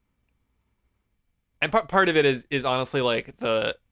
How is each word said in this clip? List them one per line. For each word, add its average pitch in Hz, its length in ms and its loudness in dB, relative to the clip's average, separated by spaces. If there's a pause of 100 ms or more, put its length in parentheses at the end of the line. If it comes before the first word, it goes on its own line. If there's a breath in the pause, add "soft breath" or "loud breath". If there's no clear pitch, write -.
(1600)
and 156 100 -4
par-, 165 140 0
part 190 240 2
of 156 60 2
it 147 100 4
is, 127 240 0
is 135 160 -2
honestly, 131 340 -2
like, 117 380 -2
the, 113 380 -2 (160)